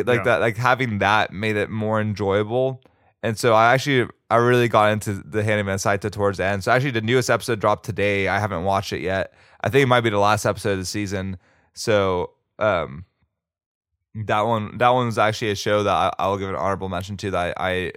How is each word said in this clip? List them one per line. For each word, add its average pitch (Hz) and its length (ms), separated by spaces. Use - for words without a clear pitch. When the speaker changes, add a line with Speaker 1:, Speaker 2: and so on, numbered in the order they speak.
Speaker 1:
like, 123 140
Speaker 2:
Yeah. - 60
Speaker 1:
that, 113 160
like, 110 160
having 123 420
that 101 340
made 107 240
it 104 140
more 107 300
enjoyable. 107 840
And 113 160
so 117 160
I 113 180
actually, 131 360
I 113 60
really 120 320
got 107 240
into 107 220
the 107 280
Handyman 104 360
Saito 101 320
towards 98 280
the 92 60
end. 98 180
So 117 100
actually 131 180
the 117 100
newest 120 300
episode 113 280
dropped 104 280
today. 98 420
I 95 100
haven't 98 260
watched 98 280
it 76 80
yet. 92 320
I 110 80
think 135 120
it 135 40
might 123 160
be 117 80
the 104 80
last 104 260
episode 104 280
of 95 60
the 92 60
season. 95 540
So, 95 600
um, 85 480
that 107 280
one, 110 360
that 123 120
one's 120 280
actually 110 340
a - 40
show 104 280
that 101 80
I, 87 260
I 95 100
will 101 80
give 95 140
an 95 40
honorable 95 360
mention 95 260
to 98 160
that 87 260
I, 92 120
I 92 260